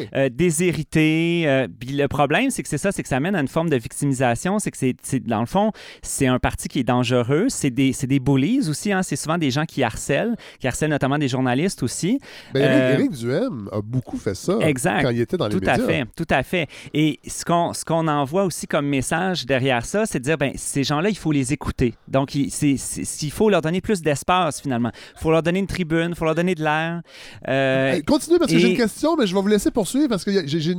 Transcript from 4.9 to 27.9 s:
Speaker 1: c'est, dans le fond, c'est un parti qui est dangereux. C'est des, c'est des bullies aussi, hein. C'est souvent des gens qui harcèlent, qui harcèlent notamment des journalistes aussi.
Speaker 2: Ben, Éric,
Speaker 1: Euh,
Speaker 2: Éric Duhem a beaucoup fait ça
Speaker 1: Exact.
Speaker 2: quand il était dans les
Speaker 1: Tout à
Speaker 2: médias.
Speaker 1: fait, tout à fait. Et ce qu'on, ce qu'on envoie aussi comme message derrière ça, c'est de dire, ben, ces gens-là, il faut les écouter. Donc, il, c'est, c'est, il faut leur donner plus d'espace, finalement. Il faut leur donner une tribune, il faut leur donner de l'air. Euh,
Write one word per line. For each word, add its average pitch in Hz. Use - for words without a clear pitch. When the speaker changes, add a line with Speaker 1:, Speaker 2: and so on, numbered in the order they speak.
Speaker 1:
c'est, 131
dans 110
le 120
fond, 190
c'est -
un 127
parti -
qui 147
est 123
dangereux. 123
C'est 147
des, 131
c'est 131
des 135
bullies 143
aussi, 175
hein. 190
C'est -
souvent 160
des 151
gens 143
qui 143
harcèlent, 151
qui -
harcèlent 151
notamment 139
des 147
journalistes 131
aussi. 190
Speaker 2:
Ben, 135
Éric, 135
Speaker 1:
Euh, 127
Speaker 2:
Éric 277
Duhem 127
a 104
beaucoup 123
fait 101
ça 190
Speaker 1:
Exact. 156
Speaker 2:
quand 131
il 117
était 120
dans 139
les 104
Speaker 1:
Tout 95
à 151
Speaker 2:
médias. 240
Speaker 1:
fait, 160
tout 165
à 143
fait. 170
Et 151
ce -
qu'on, 170
ce -
qu'on 165
envoie 147
aussi 185
comme 147
message 160
derrière 127
ça, 208
c'est -
de 123
dire, 151
ben, 139
ces -
gens-là, 151
il 208
faut 156
les 139
écouter. 123
Donc, 135
il, 143
c'est, 139
c'est, -
il 143
faut 220
leur 180
donner 170
plus 190
d'espace, 160
finalement. 120
Il -
faut 156
leur 160
donner 170
une 196
tribune, 165
il 175
faut 165
leur 160
donner 175
de 156
l'air. 160
Euh, 135